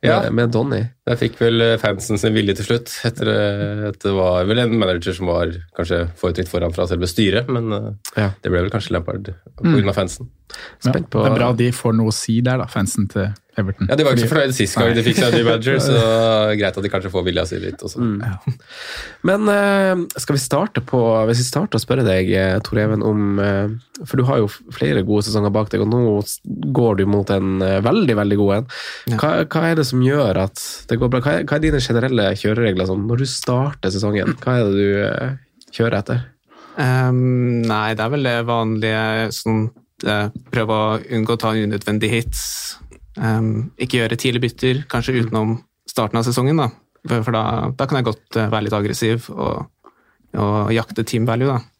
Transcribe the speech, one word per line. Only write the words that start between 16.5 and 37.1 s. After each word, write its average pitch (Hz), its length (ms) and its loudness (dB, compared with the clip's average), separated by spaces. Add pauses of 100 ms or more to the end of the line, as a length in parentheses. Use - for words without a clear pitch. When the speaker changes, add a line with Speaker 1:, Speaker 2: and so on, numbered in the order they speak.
Speaker 1:
greit 98 200 0
at 98 60 -4
de 101 60 0
kanskje 95 220 -4
får 90 140 0
vilja 85 200 0
si 90 140 -6
litt 92 200 -6
også. - 200 -10
Speaker 2:
Mm. 110 220 0
Speaker 3:
Ja. 107 160 -4 (840)
Speaker 2:
Men, 208 260 2
eh, 196 460 2 (220)
skal 147 180 -2
vi 139 40 0
starte 151 420 -2
på, 123 200 0 (260)
hvis 117 100 2
vi 123 60 0
starter 127 340 -2
å 107 40 0
spørre 127 240 0
deg, 92 260 2
eh, 95 280 2
Tor 107 200 -2
Even, 107 240 0
om, 104 360 0
eh, 101 280 0 (380)
for 131 120 -2
du 127 60 4
har 139 140 2
jo 110 100 2
f-, - 140 -10 (100)
flere 131 320 0
gode 104 220 0
sesonger 104 260 0
bak 104 180 0
deg, 101 120 -2
og 101 80 0
nå 110 340 2
s-, - 220 -10
går 120 520 0
du 98 80 2
mot 101 240 0
en, 95 320 0
eh, 95 200 2
veldig, 135 340 2
veldig 101 220 2
god 101 200 4
en. 127 100 -4 (400)
Speaker 4:
Ja. 120 100 0
Speaker 2:
Hva, 165 280 0
hva 160 260 -2
er 165 40 2
det 156 100 2
som 127 160 0
gjør 127 360 2
at - 500 -6
det 117 120 0
går 120 100 2
bra? 127 120 0
Hva 151 180 0
er, 156 40 -4
hva 147 120 -2
er 147 40 0
dine 156 200 2
generelle 117 540 2
kjøreregler 104 540 0
sånn, 98 200 -2
når 120 120 0
du 135 60 0
starter 131 640 -2
sesongen? 104 480 -2
Hva 127 200 0
er 117 60 2
det 101 80 2
du, 101 300 2
eh, 117 280 -2 (400)
kjører 113 300 0
etter? 120 220 -2 (540)
Speaker 4:
Ehm, 127 880 2